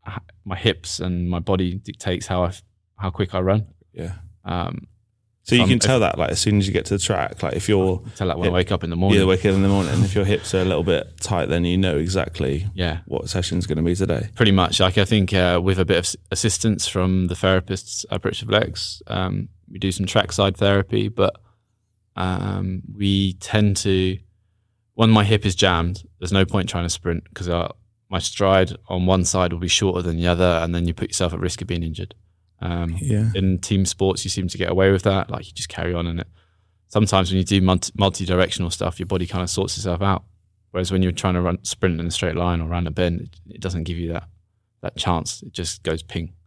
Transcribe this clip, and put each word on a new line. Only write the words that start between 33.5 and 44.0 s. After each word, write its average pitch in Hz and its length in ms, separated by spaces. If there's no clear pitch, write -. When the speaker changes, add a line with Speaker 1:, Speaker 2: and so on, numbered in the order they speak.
Speaker 1:
team 95 260
sports, 95 400
you 92 60
seem 90 180
to - 80
get 90 140
away 95 200
with 95 120
that. 98 260
Like, - 180
you - 60
just - 160
carry 85 240
on, 85 140
and 85 140
it, - 60
sometimes 101 420
when 92 60
you 92 80
do 98 160
multi-, 92 380
multi-directional 90 720
stuff, 87 280
your 92 60
body 90 220
kinda 90 200
sorts - 300
itself 90 240
out. 98 240
Whereas 90 200
when 95 120
you're 90 100
trying 92 220
to 87 80
run, 90 220
sprint 85 360
in 85 60
a 85 40
straight 82 240
line 85 280
or 78 60
round 87 180
a 80 40
bend, 87 300
it, - 160
it - 40
doesn't 90 240
give 85 140
you 85 160